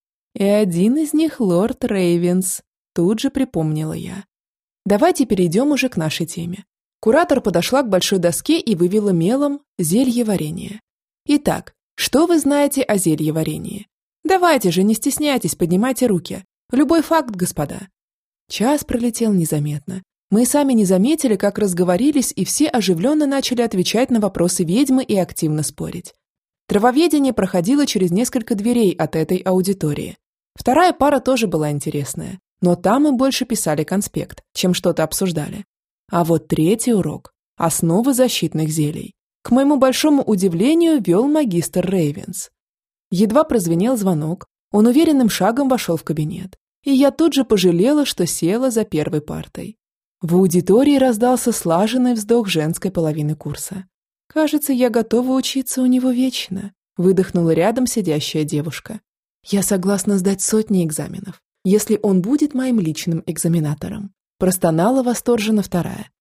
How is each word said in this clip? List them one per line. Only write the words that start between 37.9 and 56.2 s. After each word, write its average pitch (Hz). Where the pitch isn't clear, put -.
защитных 160
зелий, 156
к -
моему 277
большому 269
удивлению, 233
вел 190
магистр 185
Рейвенс. 175
Едва 220
прозвенел 208
звонок, 175
он 208
уверенным 269
шагом 240
вошел 185
в -
кабинет, 160
и 277
я 277
тут 320
же 262
пожалела, 208
что -
села 226
за 220
первой 202
партой. 160
В 170
аудитории 190
раздался 247
слаженный 220
вздох 220
женской 165
половины 156
курса. -
«Кажется, 294
я 247
готова 233
учиться 262
у 254
него 254
вечно», 240